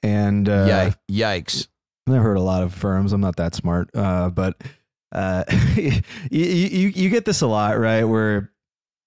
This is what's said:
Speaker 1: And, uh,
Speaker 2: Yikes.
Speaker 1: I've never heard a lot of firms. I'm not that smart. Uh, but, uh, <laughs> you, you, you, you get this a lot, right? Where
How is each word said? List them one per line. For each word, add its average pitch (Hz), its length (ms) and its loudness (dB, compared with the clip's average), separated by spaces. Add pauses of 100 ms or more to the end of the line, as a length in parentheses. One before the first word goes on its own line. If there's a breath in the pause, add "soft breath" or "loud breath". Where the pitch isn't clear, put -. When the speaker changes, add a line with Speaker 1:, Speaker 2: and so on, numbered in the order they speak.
Speaker 1:
And, 104 460 2
uh, 98 420 4 (180)
Speaker 2:
Yikes. 98 600 -4 (360)
Speaker 1:
I've 131 80 0
never 120 120 4
heard 104 100 2
a 92 60 2
lot 92 200 0
of 90 120 -2
firms. 98 400 0
I'm 101 80 0
not 95 160 -2
that 85 180 -4
smart. 87 400 -2
Uh, 90 340 0
but, 92 320 -4 (520 loud breath)
uh, 92 320 -2 (140)
<laughs> - 180 2
you, 123 240 0 (280 loud breath)
you, 151 160 0
you, 185 440 0
you 190 200 0
get 226 140 0
this 214 160 -2
a 143 80 2
lot, 107 320 0
right? 113 240 2
Where 107 480 0 (560)